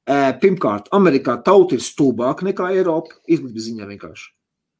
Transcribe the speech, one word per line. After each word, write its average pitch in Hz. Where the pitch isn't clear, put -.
Ē, 135
pirmkārt, 160
Amerikā 143
tauta 185
ir 113
stulbāka 131
nekā 190
Eiropa, 170
izglītības 120
ziņā 107
vienkārši. 92